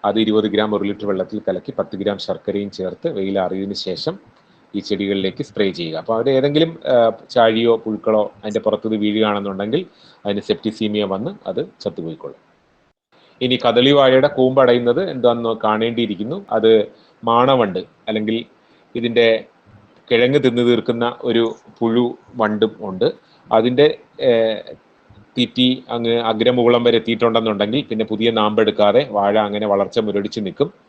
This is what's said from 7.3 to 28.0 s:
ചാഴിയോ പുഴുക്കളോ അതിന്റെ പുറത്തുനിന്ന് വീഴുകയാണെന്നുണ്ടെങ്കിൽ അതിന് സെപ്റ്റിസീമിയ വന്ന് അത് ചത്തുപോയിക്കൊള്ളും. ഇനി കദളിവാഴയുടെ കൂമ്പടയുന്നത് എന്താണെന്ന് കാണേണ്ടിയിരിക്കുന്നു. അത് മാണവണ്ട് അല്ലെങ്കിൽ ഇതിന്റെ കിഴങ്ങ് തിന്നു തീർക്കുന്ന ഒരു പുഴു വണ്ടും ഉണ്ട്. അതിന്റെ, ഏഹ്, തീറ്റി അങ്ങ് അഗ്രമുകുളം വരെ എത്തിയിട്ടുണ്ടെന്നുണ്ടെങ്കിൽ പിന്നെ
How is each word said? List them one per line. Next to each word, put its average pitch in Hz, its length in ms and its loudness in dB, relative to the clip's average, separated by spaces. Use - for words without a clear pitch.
ചാഴിയോ 113 460 4
പുഴുക്കളോ 107 600 -2
അതിന്റെ 107 240 -6
പുറത്തുനിന്ന് 107 420 -2
വീഴുകയാണെന്നുണ്ടെങ്കിൽ 104 840 -2
അതിന് 101 140 -2
സെപ്റ്റിസീമിയ 104 640 -4
വന്ന് 98 260 -4
അത് 110 220 -6
ചത്തുപോയിക്കൊള്ളും. 82 680 -10
ഇനി 127 160 0
കദളിവാഴയുടെ 131 600 6
കൂമ്പടയുന്നത് 127 800 2
എന്താണെന്ന് 117 540 0
കാണേണ്ടിയിരിക്കുന്നു. 110 880 -2
അത് 110 360 4
മാണവണ്ട് 117 540 2
അല്ലെങ്കിൽ 110 680 -6
ഇതിന്റെ 117 500 2
കിഴങ്ങ് 127 340 2
തിന്നു 120 180 2
തീർക്കുന്ന 117 600 0
ഒരു 113 320 0
പുഴു 120 400 0
വണ്ടും 107 460 0
ഉണ്ട്. 92 320 -4
അതിന്റെ, 123 460 2
ഏഹ്, 113 420 0
തീറ്റി 127 520 0
അങ്ങ് 117 200 -2
അഗ്രമുകുളം 117 760 2
വരെ 120 120 4
എത്തിയിട്ടുണ്ടെന്നുണ്ടെങ്കിൽ 113 880 0
പിന്നെ 110 220 -4